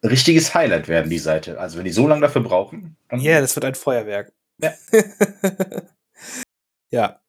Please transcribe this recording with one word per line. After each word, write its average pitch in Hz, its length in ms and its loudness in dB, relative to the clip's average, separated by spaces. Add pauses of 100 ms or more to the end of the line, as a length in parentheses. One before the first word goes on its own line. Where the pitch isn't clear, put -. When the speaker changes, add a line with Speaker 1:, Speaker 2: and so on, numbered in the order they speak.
Speaker 1:
richtiges 156 500 4
Highlight 110 340 0
werden, 82 220 0
die 85 100 -4
Seite. 78 400 -4
Also 85 180 -10
wenn 90 60 -10
die 92 80 -4
so 120 160 4
lange 151 140 4
dafür 135 200 2
brauchen, 98 540 -4 (120)
dann 127 120 -6
Speaker 2:
Ja, 151 200 4
das 131 140 0
wird 135 100 -4
ein 131 120 -4
Feuerwerk. 107 560 -4 (260)
Speaker 1:
Ja. 160 160 -2 (160)
Speaker 2:
<laughs> 202 1000 0 (960)
Ja. 110 380 -2